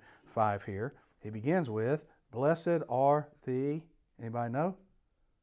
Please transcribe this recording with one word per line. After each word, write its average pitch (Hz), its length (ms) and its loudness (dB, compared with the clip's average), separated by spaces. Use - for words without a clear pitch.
five 107 380 0
here, 107 300 -6
he 107 100 -10
begins 127 400 0
with, 113 360 0
"Blessed 165 580 0
are 143 400 4
the," 139 360 -2
anybody 117 320 -6
know? 170 240 -2